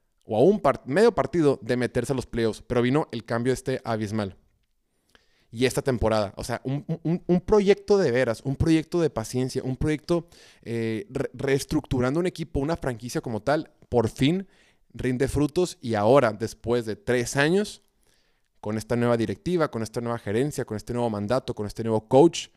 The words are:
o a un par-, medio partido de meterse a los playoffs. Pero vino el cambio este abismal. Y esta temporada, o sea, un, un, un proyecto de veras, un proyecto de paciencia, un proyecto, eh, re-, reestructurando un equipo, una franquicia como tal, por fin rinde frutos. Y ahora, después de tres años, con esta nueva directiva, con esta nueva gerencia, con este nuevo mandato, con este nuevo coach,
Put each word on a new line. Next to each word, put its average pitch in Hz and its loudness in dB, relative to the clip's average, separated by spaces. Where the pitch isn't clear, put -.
o 110 -2
a 113 4
un 196 6
par-, - 0
medio 190 2
partido 151 2
de 123 -2
meterse 123 -2
a 135 0
los 120 -2
playoffs. 113 -2
Pero 120 0
vino 131 2
el 117 -8
cambio 120 -2
este 127 -4
abismal. 107 -4
Y 117 0
esta 123 0
temporada, 110 0
o - -10
sea, 117 -6
un, 139 -4
un, 165 -2
un 175 2
proyecto 202 4
de 165 2
veras, 120 0
un 135 -4
proyecto 160 2
de 156 2
paciencia, 131 -4
un 127 -6
proyecto, 156 -2
eh, 113 -4
re-, 131 -6
reestructurando 135 0
un 180 0
equipo, 160 -6
una 156 -2
franquicia 123 -6
como 110 -4
tal, 151 -2
por 113 2
fin 175 0
rinde 123 -2
frutos. 147 -2
Y 113 -4
ahora, 113 6
después 113 -2
de 104 -6
tres 123 -2
años, 175 0
con 107 -6
esta 117 -4
nueva 120 2
directiva, 135 -2
con 113 -6
esta 113 -8
nueva 120 -4
gerencia, 123 -4
con 110 -8
este 104 -10
nuevo 120 -2
mandato, 107 -4
con 107 -6
este 110 -8
nuevo 110 -2
coach, 147 6